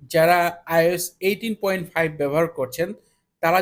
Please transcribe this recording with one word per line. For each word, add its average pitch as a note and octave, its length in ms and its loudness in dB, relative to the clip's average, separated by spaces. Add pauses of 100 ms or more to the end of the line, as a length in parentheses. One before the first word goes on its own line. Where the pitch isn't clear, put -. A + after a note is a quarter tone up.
(160)
যারা E3 240 4 (380)
আইওএস E3+ 280 2 (240)
এইটিন G#3+ 340 -2
পয়েন্ট F#3+ 300 -2
ফাইভ E3 160 0 (120)
ব্যবহার D3 260 0 (120)
করছেন, D#3+ 300 -6 (540)
তারা E3+ 200 2